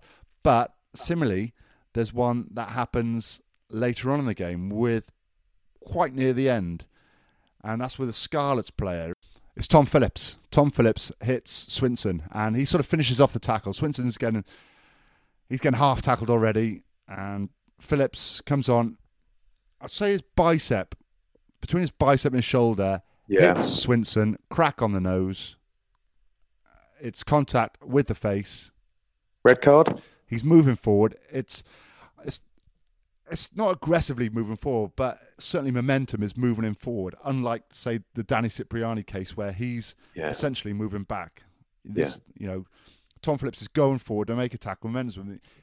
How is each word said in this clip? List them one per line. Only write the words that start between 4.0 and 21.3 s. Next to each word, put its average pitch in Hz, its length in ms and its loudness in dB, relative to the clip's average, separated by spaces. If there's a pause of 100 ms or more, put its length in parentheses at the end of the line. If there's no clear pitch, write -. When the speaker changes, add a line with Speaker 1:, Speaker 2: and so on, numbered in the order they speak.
Speaker 1:
on 147 80 0
in 135 60 -2
the 107 80 -2
game 87 360 -6
with 113 400 -2 (760)
quite 160 300 -2
near 131 180 2
the 131 160 0
end, 90 360 -2 (800)
and 113 160 -6
that's 127 180 -6
with 131 100 -4
a 110 40 -6
Scarlets 139 580 -2
player. 87 420 -6 (440)
It's - 100 -4
Tom 147 200 6
Phillips. - 500 0 (160)
Tom 143 180 4
Phillips - 400 2 (100)
hits - 460 -4
Swinson, 110 640 -2
and 110 240 -2
he 135 100 0
sort 175 140 2
of 143 80 -2
finishes 127 340 2
off 135 120 6
the 117 80 -4
tackle. 107 320 -2
Swinson's 127 440 -4
getting, 110 280 -2 (1040)
he's 131 120 -6
getting 131 200 2
half 139 200 4
tackled 117 300 0
already, 110 540 0 (240)
and 98 400 -8 (320)
Phillips - 640 -2
comes 139 260 0
on. 117 300 2 (800)
I'd 131 100 -16
say 202 220 0
his 196 100 0
bicep, 165 720 2 (640)